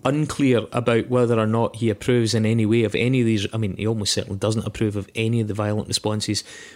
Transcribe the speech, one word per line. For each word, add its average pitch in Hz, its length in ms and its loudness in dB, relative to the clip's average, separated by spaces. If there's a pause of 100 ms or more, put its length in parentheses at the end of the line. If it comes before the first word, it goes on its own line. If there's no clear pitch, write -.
unclear 135 640 2
about 117 380 0
whether 120 300 2
or 110 80 2
not 113 300 0
he 113 120 0
approves 117 460 0
in 110 100 2
any 110 220 2
way 113 160 4
of 104 100 0
any 127 280 2
of 117 40 2
these. 107 260 0
I 113 60 -6
mean, 104 200 -2
he 101 100 -4
almost 107 260 -2
certainly 98 240 -4
doesn't 110 300 -2
approve 107 280 -2
of 98 200 -6
any 113 260 0
of 104 60 -2
the 104 80 -6
violent 104 320 -2
responses. 107 560 -2 (320)